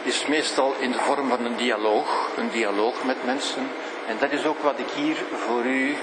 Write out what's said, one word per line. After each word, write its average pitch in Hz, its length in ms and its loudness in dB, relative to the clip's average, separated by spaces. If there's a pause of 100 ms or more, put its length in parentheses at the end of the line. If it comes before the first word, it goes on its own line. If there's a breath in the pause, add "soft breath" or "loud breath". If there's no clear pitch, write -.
is 123 220 -2
meestal 139 540 2
in 131 120 0
de 120 80 0
vorm 139 300 2
van 120 160 2
een 120 100 -2
dialoog, 107 800 2
een 117 140 -2
dialoog 107 540 0
met 131 220 -2
mensen. 135 460 -2 (360 loud breath)
En 113 120 -2
dat 139 120 2
is 143 140 0
ook 151 160 0
wat 139 180 2
ik 123 160 -4
hier 156 200 0 (300)
voor 120 180 0
u 131 380 2